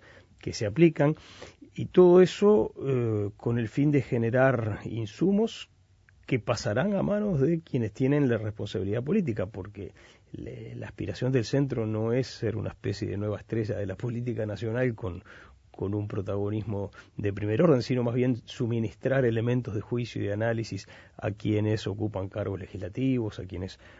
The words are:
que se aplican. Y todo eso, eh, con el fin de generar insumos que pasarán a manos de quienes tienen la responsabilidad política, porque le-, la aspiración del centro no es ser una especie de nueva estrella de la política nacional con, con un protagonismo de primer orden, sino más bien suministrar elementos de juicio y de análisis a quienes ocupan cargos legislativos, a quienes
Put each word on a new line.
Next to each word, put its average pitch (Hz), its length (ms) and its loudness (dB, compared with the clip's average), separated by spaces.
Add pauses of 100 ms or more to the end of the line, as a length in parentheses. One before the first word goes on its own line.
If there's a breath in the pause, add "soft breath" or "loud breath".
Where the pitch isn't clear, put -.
(400 soft breath)
que - 140 -6
se 113 120 -4
aplican. 156 500 4 (600 loud breath)
Y - 100 -6
todo 180 360 10
eso, 208 520 4 (120)
eh, 113 500 0
con 117 220 0
el 117 100 0
fin 143 240 2
de 143 100 4
generar 120 840 2
insumos 196 840 -2 (560)
que 127 140 0
pasarán 123 560 0
a 185 80 0
manos 202 380 0
de 160 200 2
quienes 117 300 -2
tienen 135 380 2
la 117 80 2
responsabilidad 104 680 -4
política, 139 440 0
porque 101 460 -12 (380 soft breath)
le-, 120 440 -12
la 117 120 -10
aspiración - 440 -4
del 131 120 2
centro 127 420 0
no 110 280 0
es 127 140 0
ser 107 280 -4
una 101 140 -4
especie 104 400 -6
de 98 80 -4
nueva 104 220 -4
estrella 110 360 -4
de 101 100 -4
la 95 100 -6
política 117 500 -6
nacional 110 500 -2
con, 90 280 -8 (460 loud breath)
con 98 240 -4
un 104 140 -2
protagonismo 101 840 -4 (260 loud breath)
de 104 160 -2
primer 104 280 0
orden, 151 200 6
sino 123 220 0
más 117 120 -2
bien 127 300 2
suministrar 123 800 -2
elementos 113 500 0
de 101 60 -4
juicio 120 400 -4
y 104 60 -2
de 101 60 -2
análisis 113 540 -2 (300 loud breath)
a 110 140 -4
quienes 107 560 0
ocupan 101 420 -4
cargos 101 300 -4
legislativos, 107 800 -4
a 92 60 -10
quienes 92 340 -10 (200 soft breath)